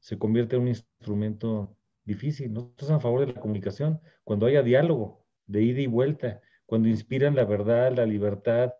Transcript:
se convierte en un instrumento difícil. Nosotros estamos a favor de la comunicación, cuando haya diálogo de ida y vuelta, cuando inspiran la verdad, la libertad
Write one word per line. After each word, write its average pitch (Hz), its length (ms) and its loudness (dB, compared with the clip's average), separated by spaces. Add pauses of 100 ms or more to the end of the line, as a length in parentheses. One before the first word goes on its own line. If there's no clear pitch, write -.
se - 180 -10
convierte 113 380 0
en 123 60 0
un 123 60 0
instrumento 107 1080 -6 (280)
difícil. 127 480 -6
Nosotros 120 300 -10
estamos 147 180 0
a - 20 -12
favor 123 180 0
de 131 140 -2
la - 60 -14
comunicación, 107 600 -4 (240)
cuando 107 220 0
haya 139 160 4
diálogo 127 640 2 (220)
de 104 160 0
ida 123 180 2
y 135 60 0
vuelta, 123 540 -2 (260)
cuando 113 220 2
inspiran 131 480 0
la 127 80 4
verdad, 113 500 2
la 120 120 2
libertad 107 720 0